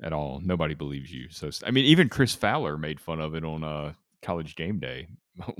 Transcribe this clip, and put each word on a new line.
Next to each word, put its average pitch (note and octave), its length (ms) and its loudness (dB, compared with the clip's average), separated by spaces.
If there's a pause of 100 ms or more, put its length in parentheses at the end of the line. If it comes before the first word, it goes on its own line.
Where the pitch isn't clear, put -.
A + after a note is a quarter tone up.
at D#2 120 -4
all. C#2+ 260 -4
Nobody E2 340 2
believes C#2+ 380 -6
you." B1+ 180 -12
So, - 180 -10
s-, - 180 -8
I - 60 0
mean, C3+ 140 6
even D#3+ 240 10
Chris B2+ 260 4
Fowler G#2 420 0
made D#2 220 -4
fun D#2+ 200 -4
of D#2 160 -4
it D#2+ 80 -4
on, D#2+ 200 -4
uh, D2+ 300 -6 (280)
College E2 340 -4
Game F2 240 -4
Day B1+ 280 -10 (280)
<laughs> G2+ 240 -12